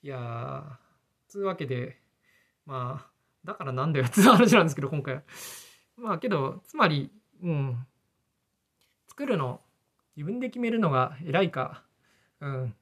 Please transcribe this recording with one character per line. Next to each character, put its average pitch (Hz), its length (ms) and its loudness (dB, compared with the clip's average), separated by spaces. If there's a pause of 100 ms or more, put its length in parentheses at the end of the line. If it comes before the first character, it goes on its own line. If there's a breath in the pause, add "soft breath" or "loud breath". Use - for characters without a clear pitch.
い 143 60 -14
や 135 100 -10
ー、 123 440 -8 (640)
つ 202 120 -10
う 196 40 -2
わ 185 120 -2
け 156 100 -6
で、 123 320 -6 (680)
ま 135 400 -8
あ、 - 40 -20 (340)
だ 208 100 -12
か 170 100 -14
ら 135 80 -6
な 131 140 -2
ん 160 60 0
だ 143 80 2
よ、 123 80 2
つ - 100 2
う 196 40 10
話 220 320 10
な 214 60 8
ん 165 40 6
で 160 60 2
す 135 40 -6
け - 80 -6
ど、 139 60 -4
今 147 140 -4
回 131 140 -6
は。 147 60 -14 (760 loud breath)
ま 233 180 -6
あ 165 40 -6
け 254 100 -4
ど、 143 380 -2
つ - 100 -16
ま 240 120 4
り、 143 220 -2 (320)
う 175 80 -4
ん。 131 360 -2 (1200)
作 - 180 -10
る 240 100 0
の、 131 240 -4 (560)
自 147 80 -10
分 226 160 -6
で 254 80 -4
決 240 120 -10
め 233 100 -2
る 226 80 0
の 190 120 2
が 135 340 0
偉 165 180 2
い 170 80 0
か。 - 320 -6 (580)
う 147 60 -12
ん。 131 360 -6